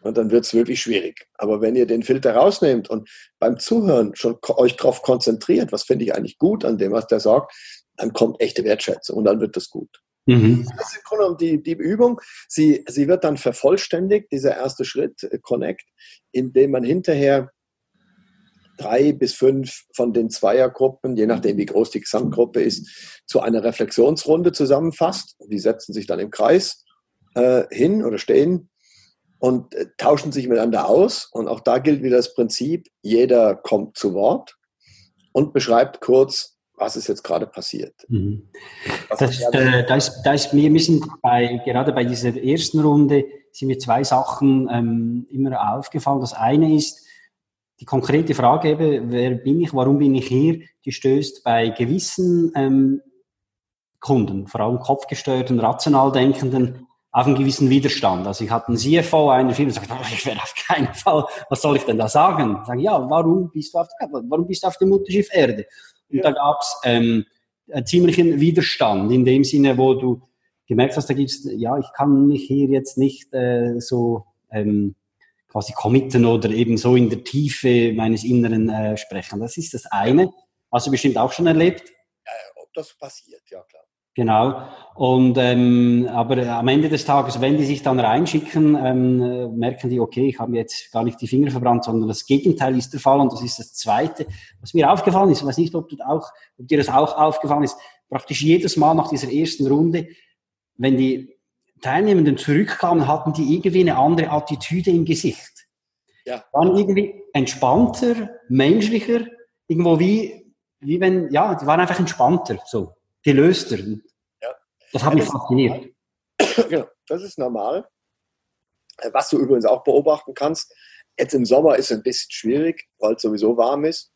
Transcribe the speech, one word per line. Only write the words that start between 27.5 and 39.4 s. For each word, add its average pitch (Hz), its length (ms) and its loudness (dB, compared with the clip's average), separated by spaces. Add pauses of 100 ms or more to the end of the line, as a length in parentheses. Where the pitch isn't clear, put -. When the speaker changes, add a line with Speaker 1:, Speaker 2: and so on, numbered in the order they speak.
Speaker 1:
hin 180 340 0
oder 110 120 -4
stehen 151 520 2 (680)
und, 127 360 -2
äh, - 120 -6 (100)
tauschen 143 340 0
sich 127 160 -6
miteinander 113 400 0
aus. 175 440 2
Und 117 160 -6
auch 110 120 -6
da 123 200 0
gilt 139 240 0
wieder 123 140 2
das 120 180 0
Prinzip, 131 520 -4 (140)
jeder 113 540 4
kommt - 420 -4
zu 98 160 -2
Wort 120 440 -2 (760)
und 151 200 0
beschreibt 123 480 2
kurz, 135 560 2 (180)
was 104 200 -6
ist - 120 -10
jetzt - 160 -6
gerade 87 240 -4
passiert. - 460 -12 (140)
Speaker 2:
Mhm. 101 400 -4 (600)
Speaker 1:
Was - 100 -6
Speaker 2:
Das 127 120 2
Speaker 1:
ich 127 80 -8
Speaker 2:
ist, 120 120 -2